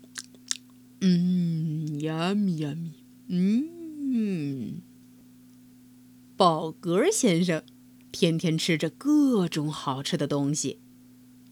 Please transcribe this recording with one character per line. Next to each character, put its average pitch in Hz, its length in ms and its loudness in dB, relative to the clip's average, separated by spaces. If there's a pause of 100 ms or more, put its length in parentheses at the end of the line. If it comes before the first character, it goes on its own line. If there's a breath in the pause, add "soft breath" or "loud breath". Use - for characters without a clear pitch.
(1000)
嗯， 165 1000 0
yummy，yummy， 160 920 -2 (340)
嗯。 214 1500 -2 (1600)
宝 165 340 4
格 190 400 0
先 185 340 4
生 160 180 -2 (480)
天 165 240 2
天 160 220 0
吃 165 180 0
着 156 140 0
各 262 580 2
种 151 240 -2
好 135 300 -4
吃 165 160 -2
的 147 80 0
东 143 300 0
西， - 260 -6 (720)